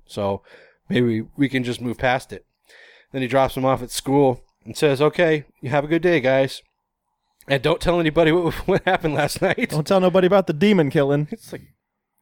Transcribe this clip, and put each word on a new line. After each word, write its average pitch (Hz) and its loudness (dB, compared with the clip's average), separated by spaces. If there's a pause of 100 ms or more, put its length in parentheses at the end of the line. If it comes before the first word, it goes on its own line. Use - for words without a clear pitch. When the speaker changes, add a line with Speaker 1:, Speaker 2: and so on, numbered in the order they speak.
Speaker 1:
so 101 -6 (460)
maybe 117 0 (120)
we 139 0
can 127 -4
just 120 -6
move 120 -6
past 127 -2
it." 95 -16 (640)
Then 135 -6
he 127 -4
drops 135 0
him 131 -2
off 131 0
at 123 -12
school 135 0 (200)
and 110 -14
says, 139 2
"Okay, 151 2 (160)
you 135 -10
have 143 0
a 151 -8
good 165 0
day, 175 2
guys. 135 0 (840)
And 139 0
don't 151 0
tell 175 0
anybody 156 2
what, 165 0
<laughs> - -10
what 185 0
happened 175 0
last 147 -2
night." 165 -2
Speaker 2:
Don't 151 -4
tell 196 4
nobody 185 4
about 190 2
the 185 -2
demon 165 2
killing. 147 0
Speaker 1:
It's - -16
like, - -18 (580)